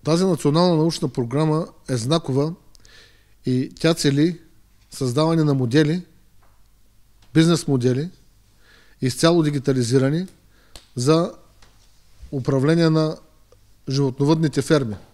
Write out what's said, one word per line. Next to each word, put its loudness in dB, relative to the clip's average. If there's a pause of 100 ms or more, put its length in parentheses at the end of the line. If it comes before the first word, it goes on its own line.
Тази 0
национална 2
научна -2
програма -2 (200)
е -2
знакова -2 (920)
и -2
тя 2
цели 0 (500)
създаване 0
на 2
модели, 2 (1300)
бизнес 2
модели, -2 (920)
изцяло 2
дигитализирани, 0 (680)
за 0 (1000)
управление 2
на 0 (680)
животновъдните 0
ферми. 0 (180)